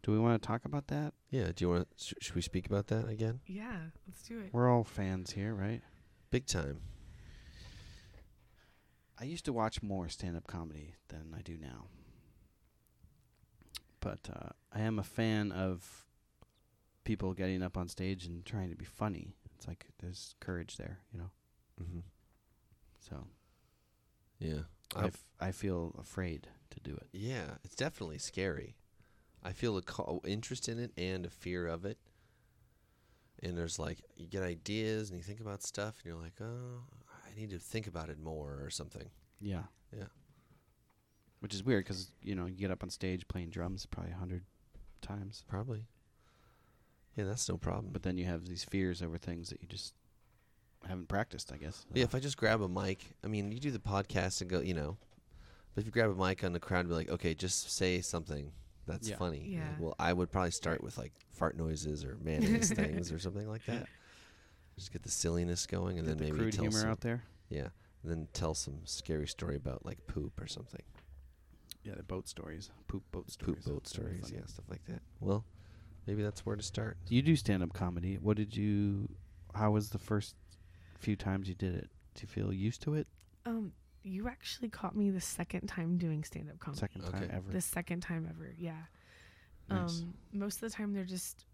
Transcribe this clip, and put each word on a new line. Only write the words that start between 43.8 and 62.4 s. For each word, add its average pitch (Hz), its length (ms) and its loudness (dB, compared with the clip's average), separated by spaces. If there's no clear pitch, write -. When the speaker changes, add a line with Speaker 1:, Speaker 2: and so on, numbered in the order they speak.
Speaker 1:
probably 87 240 -6
a 90 40 -6
hundred 90 280 -4
times. 101 460 -8
Speaker 2:
Probably. 110 400 -4
Yeah, 104 100 0
that's 104 240 0
no 87 80 2
problem. 92 340 -2
Speaker 1:
But 92 120 -4
then 90 140 2
you 90 80 0
have 87 200 0
these 87 180 -6
fears 90 380 2
over 82 160 -2
things 85 320 -6
that - 120 -10
you 85 60 -12
just 92 260 -8
haven't 92 200 -4
practiced, 98 440 0
I 69 60 -8
guess. - 360 -8
Speaker 2:
Yeah, 127 100 6
if 117 120 4
I 131 40 4
just 139 180 -2
grab 110 240 6
a 95 80 4
mic, 95 540 0
I - 40 -2
mean, 104 240 2
you 117 80 -4
do 143 120 0
the 110 80 -2
podcast 98 640 2
and 90 80 -4
go, 90 120 4
you 87 120 2
know, 78 240 0
but 104 80 0
if 107 60 0
you 107 40 -6
grab 110 200 8
a 92 40 2
mic 95 280 6
on 87 100 4
the 87 60 2
crowd 90 220 4
and 87 80 2
be 85 60 6
like, 82 140 2
"Okay, 82 240 4
just - 380 0
say 90 300 4
something 78 520 -2
that's 110 240 -2
Speaker 1:
Yeah. - 80 -2
Speaker 2:
funny." 80 320 0
Speaker 3:
Yeah. 165 220 -2
Speaker 2:
Like, 151 80 -4
well, 82 200 0
I 87 140 6
would 87 180 4
probably 90 200 4
start - 280 2
Speaker 1:
Right. - 40 -4
Speaker 2:
with, - 160 -6
like, - 140 -8
fart - 260 2
noises 76 480 0
or 131 160 -6
mayonnaise 190 500 6